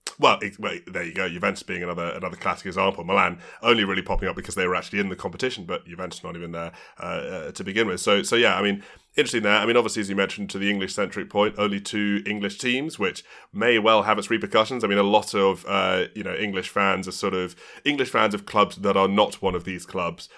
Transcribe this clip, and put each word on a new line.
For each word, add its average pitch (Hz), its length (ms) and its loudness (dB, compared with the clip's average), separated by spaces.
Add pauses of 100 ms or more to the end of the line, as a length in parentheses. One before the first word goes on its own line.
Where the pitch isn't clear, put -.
(200)
Well, 120 220 6
it, 104 180 -8
well, 101 260 -6
there 92 180 -8
you 85 100 -10
go. 95 140 -4
Juventus 90 360 -4
being 90 180 -8
another, 85 340 -6
another 90 220 -8
classic 92 300 -4
example. 95 360 -2
Milan 90 360 0 (240)
only 117 200 6
really 95 200 -2
popping 95 260 -2
up 90 60 -4
because - 180 -12
they 92 140 0
were 90 80 2
actually 90 240 -4
in 98 100 0
the 92 60 -6
competition, 98 500 -6
but 87 220 -8
Juventus 87 360 -12
not 87 120 -10
even 85 160 -10
there, 82 200 -8 (280)
uh, - 40 -12
uh, 85 480 -6
to - 120 -10
begin 104 240 0
with. 110 120 -2
So, 104 220 4
so 104 140 0
yeah, 113 200 6
I 95 60 0
mean, 101 220 0 (320)
interesting 123 260 2
there. 104 160 6
I 104 80 2
mean, 117 100 4
obviously, 110 260 2
as 98 80 -4
you 98 60 -2
mentioned, 98 360 -2
to 98 80 -6
the 101 100 0
English-centric 98 640 -4
point, 104 260 2
only 101 220 0
two 101 480 -2
English 101 320 -4
teams, 131 400 -2
which 92 240 -4 (280)
may 113 280 4
well 107 240 6
have 104 160 4
its 98 100 -4
repercussions. 110 540 2
I 107 40 2
mean, 101 120 4
a 101 40 6
lot 101 300 2
of, 98 340 2
uh, 92 460 2
you 104 100 -8
know, 92 120 -6
English 98 340 -4
fans 95 380 2
are 92 40 -8
sort 95 220 -2
of, 90 220 -2 (280)
English 143 280 0
fans 110 240 2
of 101 100 -6
clubs 104 320 4
that 98 180 2
are 98 120 6
not 98 340 2
one 92 140 0
of 85 80 -4
these 90 200 -8
clubs, 87 540 -6